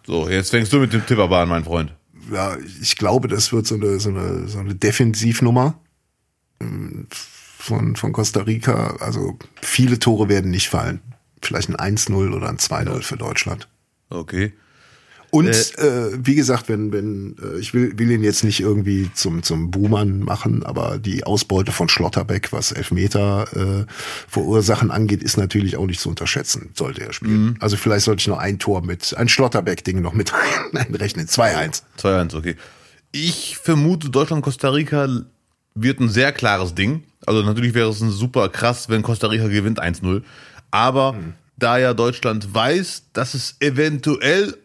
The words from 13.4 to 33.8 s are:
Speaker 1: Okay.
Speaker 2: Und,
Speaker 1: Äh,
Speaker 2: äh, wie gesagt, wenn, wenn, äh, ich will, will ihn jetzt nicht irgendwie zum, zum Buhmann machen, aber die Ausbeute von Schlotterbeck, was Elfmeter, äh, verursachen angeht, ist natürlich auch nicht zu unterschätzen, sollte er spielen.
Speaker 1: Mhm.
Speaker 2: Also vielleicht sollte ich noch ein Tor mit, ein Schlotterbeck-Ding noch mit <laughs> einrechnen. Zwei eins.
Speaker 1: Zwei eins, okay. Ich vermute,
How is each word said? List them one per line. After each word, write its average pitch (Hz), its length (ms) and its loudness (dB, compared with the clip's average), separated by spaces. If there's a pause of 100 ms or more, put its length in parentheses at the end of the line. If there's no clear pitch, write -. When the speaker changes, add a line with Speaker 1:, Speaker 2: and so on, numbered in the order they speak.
Speaker 1:
Okay. 90 440 -4 (760)
Speaker 2:
Und, 151 180 4 (320)
Speaker 1:
Äh, 151 80 4 (240)
Speaker 2:
äh, 131 100 -6
wie 135 140 4
gesagt, 127 340 2
wenn, 107 240 -2
wenn, 101 480 -6
äh, 95 180 -8
ich 110 140 -10
will, 123 240 0
will 117 140 2
ihn 110 120 2
jetzt 104 200 2
nicht 107 160 2
irgendwie 98 560 0
zum, 85 260 -2
zum 85 300 -2
Buhmann 101 480 2
machen, 110 440 -2
aber 85 360 -4
die 101 240 -4
Ausbeute 98 480 0
von 85 180 0
Schlotterbeck, 92 640 0
was - 180 -2
Elfmeter, 101 840 0
äh, 98 300 0 (420)
verursachen 104 640 2
angeht, 104 320 0
ist - 140 -2
natürlich 98 380 0
auch 95 120 -2
nicht 90 120 -4
zu 98 100 -4
unterschätzen, - 640 -4
sollte - 280 -6
er - 100 -10
spielen. 107 320 2
Speaker 1:
Mhm. 117 160 2
Speaker 2:
Also 104 160 0
vielleicht 104 280 2
sollte 104 160 2
ich - 60 0
noch 95 100 0
ein 95 220 -4
Tor 90 260 0
mit, - 320 -6
ein 117 100 2
Schlotterbeck-Ding 95 720 2
noch 85 120 -2
mit 101 180 0 (240)
<laughs> - 180 -6
einrechnen. 104 540 -4
Zwei 110 300 4
eins. 80 260 -4 (140)
Speaker 1:
Zwei 95 240 2
eins, 80 140 -2
okay. 82 200 -4 (560)
Ich 160 460 -6
vermute, 156 540 2